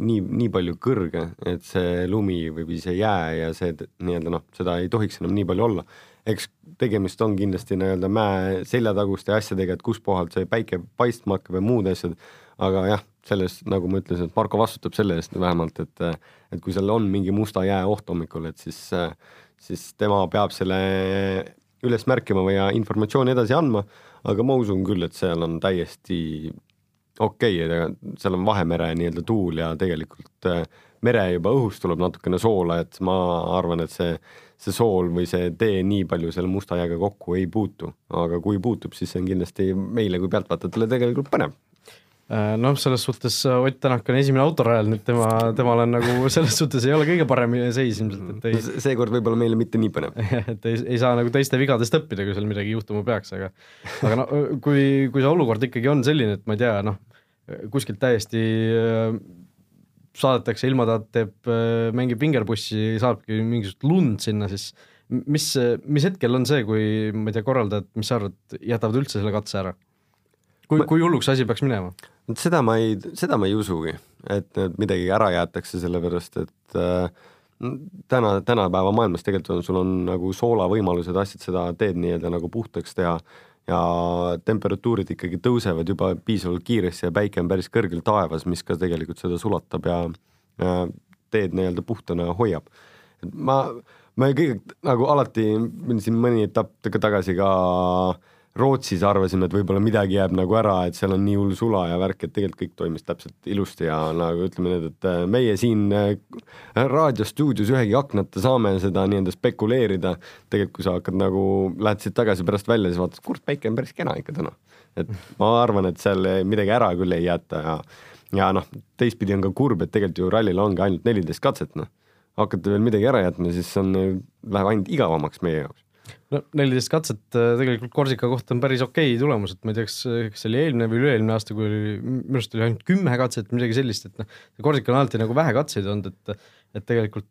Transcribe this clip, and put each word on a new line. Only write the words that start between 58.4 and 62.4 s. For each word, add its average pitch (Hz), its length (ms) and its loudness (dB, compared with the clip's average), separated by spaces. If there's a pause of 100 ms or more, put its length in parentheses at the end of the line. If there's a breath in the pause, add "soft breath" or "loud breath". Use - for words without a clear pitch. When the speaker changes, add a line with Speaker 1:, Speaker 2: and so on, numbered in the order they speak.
Speaker 2:
äh, 113 400 0 (1040)
saadetakse, 127 480 2
ilmataat 113 480 2
teeb, 110 160 0 (160)
äh, 117 480 0
mängib 120 240 -2
vingerpussi, 110 800 0